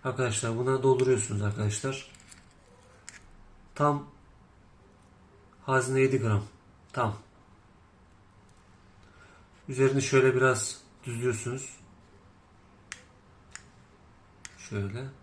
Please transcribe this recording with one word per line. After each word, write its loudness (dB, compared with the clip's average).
Arkadaşlar -2
buna 0
dolduruyorsunuz 2
arkadaşlar. -2
Tam 0
hazine 0
yedi 4
gram. 0
Tam. -2
Üzerini 2
şöyle 4
biraz 2
düzlüyorsunuz. -6
Şöyle. -6